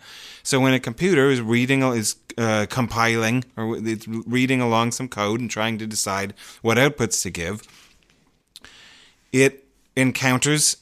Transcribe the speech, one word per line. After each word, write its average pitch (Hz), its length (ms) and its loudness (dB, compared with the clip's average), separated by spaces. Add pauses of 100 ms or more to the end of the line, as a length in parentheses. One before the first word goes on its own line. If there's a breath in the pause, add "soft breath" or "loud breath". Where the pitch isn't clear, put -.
(440 loud breath)
So 135 160 2
when 131 120 4
a 131 60 2
computer 143 520 0
is 127 100 2
reading, 123 420 2
is, 120 320 0 (240)
uh, 110 320 0
compiling, 117 720 0 (140)
or 113 220 -4
it's 110 280 -6
reading 127 540 0
along 117 320 2
some 131 160 -6
code 104 320 -2
and 117 100 -6
trying 110 280 -4
to 110 100 -8
decide 101 440 -4 (300 loud breath)
what 113 160 4
outputs 139 440 2
to 92 80 -6
give, 87 340 -6 (1700 loud breath)
it 135 320 4 (320)
encounters 131 840 2